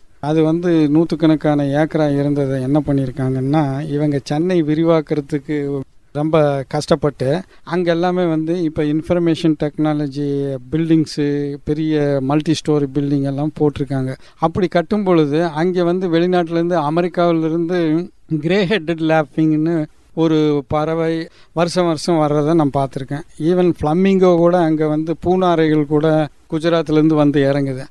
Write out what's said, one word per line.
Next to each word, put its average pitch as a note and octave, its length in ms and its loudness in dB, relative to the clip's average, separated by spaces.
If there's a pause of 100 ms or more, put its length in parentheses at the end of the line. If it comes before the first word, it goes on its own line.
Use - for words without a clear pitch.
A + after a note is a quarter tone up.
(200)
அது D#3 240 2
வந்து D#3+ 460 2
நூற்றுக்கணக்கான D#3 720 2
ஏக்கரா D3 560 0
இருந்ததை C#3+ 420 -2
என்ன C#3 260 0
பண்ணியிருக்காங்கன்னா, C3+ 1000 -2
இவங்க C#3+ 340 -2
சென்னை E3+ 400 0
விரிவாக்கறதுக்கு D3+ 1160 -2 (300)
ரொம்ப D3 560 0
கஷ்டப்பட்டு D3+ 760 -2 (220)
அங்க E3+ 280 -2
எல்லாமே F3+ 340 0
வந்து E3 360 -2
இப்ப D#3+ 220 -4
information D#3+ 800 0
technology C#3+ 920 -4 (160)
பில்டிங்ஸு, D3 920 0
பெரிய D3+ 580 0
மல்டி D3 320 0
ஸ்டோரி D3 400 0
building C#3+ 300 0
எல்லாம் C#3 360 -4
போட்டிருக்காங்க. C3+ 560 -2 (220)
அப்படி E3+ 300 0
கட்டும் F3+ 360 -2
பொழுது D#3+ 420 2
அங்க F3 380 -2
வந்து F3+ 260 0
வெளிநாட்டுலேருந்து, E3+ 680 0 (120)
அமெரிக்காவிலிருந்து E3+ 1200 0 (320)
கிரே F#3 240 0
ஹெட்டட் E3+ 360 -2
லாஃபிங்னு D#3 840 0 (280)
ஒரு D3+ 540 0
பறவை D#3+ 600 -4 (260)
வருஷம் F3 320 0
வருஷம் E3 320 0
வர்றதை D3+ 360 2
நான் C#3+ 240 2
பார்த்துருக்கேன். C#3 440 -4 (180)
Even F3+ 420 2
flamingo F3+ 540 4
கூட E3+ 220 4
அங்க D#3+ 300 2
வந்து D#3 360 -2
பூனாரைகள் E3 600 2
கூட D3+ 440 0 (220)
குஜராத்லேருந்து D#3+ 640 2
வந்து D3 380 2
இறங்குது. C3+ 400 -4